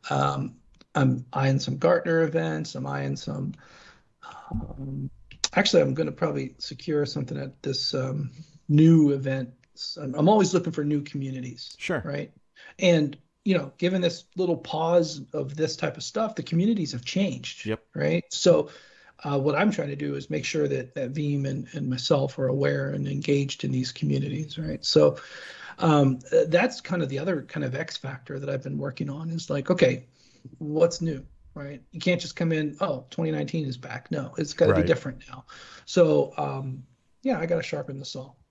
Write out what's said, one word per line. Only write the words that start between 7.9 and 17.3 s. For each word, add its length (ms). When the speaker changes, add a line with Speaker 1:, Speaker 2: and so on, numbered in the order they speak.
Speaker 1:
um, 380
new 440
event. 380
I'm, 140
I'm 140
always 240
looking 200
for 100
new 180
communities. 760
Speaker 2:
Sure. 260
Speaker 1:
Right. 280
And, 380
you 120
know, 200
given 240
this 240
little 220
pause 640
of 220
this 200
type 220
of 60
stuff, 320
the 80
communities 500
have 120
changed. 600